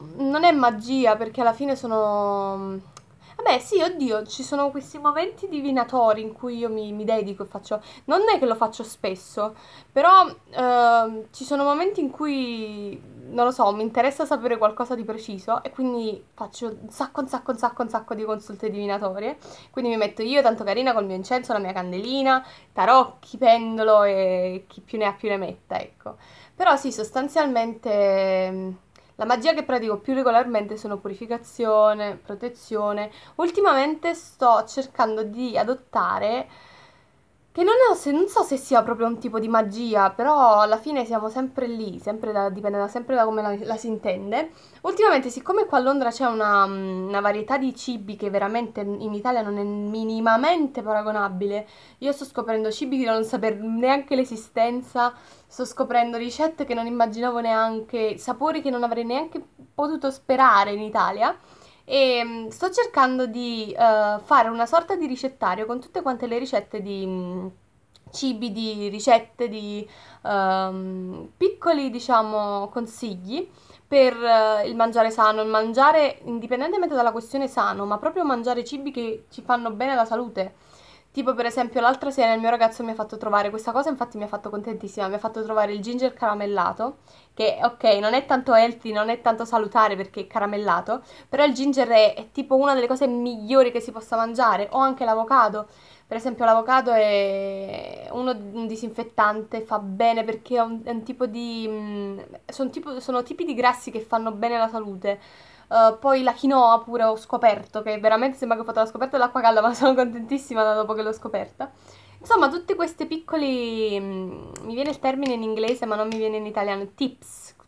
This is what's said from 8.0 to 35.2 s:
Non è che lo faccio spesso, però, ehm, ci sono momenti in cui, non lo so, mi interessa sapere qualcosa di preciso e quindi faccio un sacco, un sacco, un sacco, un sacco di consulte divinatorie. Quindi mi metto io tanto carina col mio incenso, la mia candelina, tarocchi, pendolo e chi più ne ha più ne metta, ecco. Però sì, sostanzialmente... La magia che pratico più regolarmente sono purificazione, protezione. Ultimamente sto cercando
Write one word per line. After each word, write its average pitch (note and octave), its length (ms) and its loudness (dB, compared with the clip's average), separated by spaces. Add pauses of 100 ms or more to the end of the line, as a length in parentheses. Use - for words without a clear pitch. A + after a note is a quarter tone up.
Non E4+ 160 2 (140)
è - 40 2
che C4 80 0
lo A3+ 80 2
faccio A3+ 280 -2
spesso, G#3+ 720 -8 (360)
però, F4 360 8 (240)
ehm, A#3 800 4
ci - 120 -14
sono C#4 200 0
momenti E4+ 360 0
in C#4 100 -2
cui, A#3 920 -6 (280)
non A#3+ 160 0
lo B3 60 4
so, A#3+ 220 2
mi G#3 100 -4
interessa B3 420 0
sapere A#3 340 -2
qualcosa A3 360 0
di A3+ 100 -8
preciso A3 580 -8
e - 80 -10
quindi A#3 540 -6 (100)
faccio A3+ 320 -12
un G#3+ 240 -12
sacco, C#4 300 -6
un C4+ 80 -4
sacco, B3+ 240 -6
un A3+ 60 -6
sacco, A#3+ 240 -2
un A3+ 60 -4
sacco A3 260 -6
di A3 100 -8
consulte G#3+ 460 -8
divinatorie. G3+ 680 -6 (320)
Quindi A#3+ 200 -4
mi A3+ 60 -2
metto G#3 260 -2
io C4 200 2
tanto A3+ 220 2
carina A#3+ 280 0
col G#3 140 0
mio F#3+ 100 -6
incenso, B3 360 -4
la G#3+ 60 0
mia F#3+ 140 -6
candelina, B3 720 0 (280)
tarocchi, B3 640 2
pendolo A3 680 4
e F#3 640 0
chi - 120 -20
più - 180 -10
ne G#3+ 80 0
ha G3 60 0
più G#3 160 -6
ne G3+ 100 -2
metta, F#3 420 -8
ecco. - 360 -16 (380)
Però F4 220 4
sì, C#4 160 -4
sostanzialmente... G#3 1900 0 (320)
La G#3+ 80 -4
magia B3 300 2
che D4+ 100 -4
pratico A3+ 340 -2
più C4+ 160 -4
regolarmente A#3 640 2
sono G#3 220 -8
purificazione, G#3+ 1200 0
protezione. G#3 920 -6 (260)
Ultimamente E4+ 800 2
sto A#3 520 2
cercando A#3 560 -2